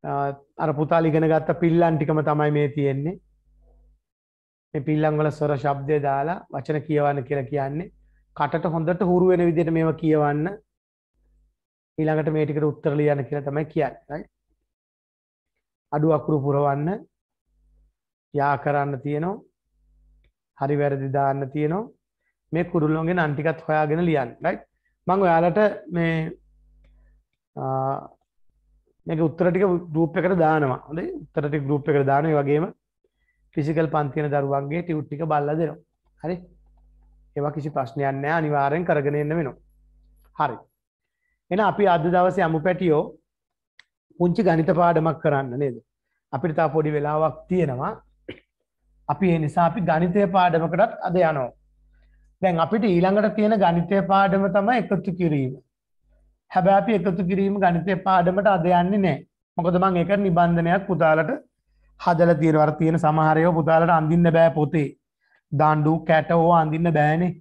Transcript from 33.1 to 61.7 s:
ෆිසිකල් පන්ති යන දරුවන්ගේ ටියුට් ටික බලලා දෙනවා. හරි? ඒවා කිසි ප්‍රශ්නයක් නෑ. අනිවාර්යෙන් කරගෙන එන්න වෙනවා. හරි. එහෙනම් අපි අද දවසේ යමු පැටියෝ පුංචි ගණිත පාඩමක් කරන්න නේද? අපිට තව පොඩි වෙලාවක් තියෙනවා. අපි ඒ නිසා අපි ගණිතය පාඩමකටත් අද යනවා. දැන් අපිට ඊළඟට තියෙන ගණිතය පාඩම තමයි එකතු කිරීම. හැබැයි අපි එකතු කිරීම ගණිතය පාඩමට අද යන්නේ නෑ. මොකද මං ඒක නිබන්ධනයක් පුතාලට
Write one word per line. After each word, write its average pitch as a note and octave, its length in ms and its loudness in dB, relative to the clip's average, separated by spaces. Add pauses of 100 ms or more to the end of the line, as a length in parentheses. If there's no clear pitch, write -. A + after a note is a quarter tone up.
ෆිසිකල් D#3+ 320 -2
පන්ති D3 320 -4
යන D3 120 -4
දරුවන්ගේ C#3+ 500 -4
ටියුට් D3+ 260 -6
ටික D3+ 160 -8
බලලා D3+ 340 -2
දෙනවා. D#3+ 220 -4 (400)
හරි? E3+ 160 -8 (1000)
ඒවා D3 200 -4
කිසි D3+ 140 -8
ප්‍රශ්නයක් C#3 500 -4
නෑ. D3 180 -2
අනිවාර්යෙන් D3+ 480 -2
කරගෙන D3 360 0
එන්න D3 140 -4
වෙනවා. D3+ 200 -6 (800)
හරි. C3+ 200 -2 (920)
එහෙනම් G3+ 160 0
අපි G3 220 2
අද E3+ 180 2
දවසේ F3+ 400 2
යමු D#3+ 140 -2
පැටියෝ E3+ 420 0 (1160)
පුංචි F3 240 0
ගණිත E3 320 2
පාඩමක් E3 460 2
කරන්න C#3 380 -2
නේද? C3+ 180 -4 (560)
අපිට D3 240 -4
තව D#3+ 160 2
පොඩි D#3 220 -2
වෙලාවක් D3+ 520 -2
තියෙනවා. E3 460 -2 (1160)
අපි F3 240 0
ඒ E3 60 2
නිසා D#3 280 0
අපි E3+ 140 -2
ගණිතය F3 560 2
පාඩමකටත් F3 680 2
අද E3+ 140 -4
යනවා. D#3 340 0 (920)
දැන් F#3 180 2
අපිට G#3+ 240 0
ඊළඟට G3 520 2
තියෙන G#3+ 220 2
ගණිතය F3 480 2
පාඩම G3 460 2
තමයි G#3 260 2
එකතු F#3+ 400 -4
කිරීම. D3 340 0 (960)
හැබැයි F#3+ 300 4
අපි G#3+ 140 0
එකතු F#3 320 0
කිරීම G3 340 0
ගණිතය F3 360 2 (100)
පාඩමට F#3+ 480 2
අද E3+ 120 0
යන්නේ F3+ 380 2
නෑ. D3+ 140 0 (380)
මොකද E3+ 220 0
මං F3+ 220 2
ඒක E3+ 160 0
නිබන්ධනයක් F3 720 2
පුතාලට D#3+ 440 2 (720)